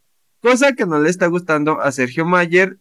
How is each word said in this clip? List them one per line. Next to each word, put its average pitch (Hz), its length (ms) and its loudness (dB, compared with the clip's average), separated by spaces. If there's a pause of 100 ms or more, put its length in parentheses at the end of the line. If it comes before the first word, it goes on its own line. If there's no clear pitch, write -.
(400)
cosa 254 340 2
que 226 120 -4
no 156 140 0
le 156 100 2
está 185 160 -2
gustando 160 540 -2
a 135 100 -2
Sergio 131 340 -4
Mayer, 180 560 0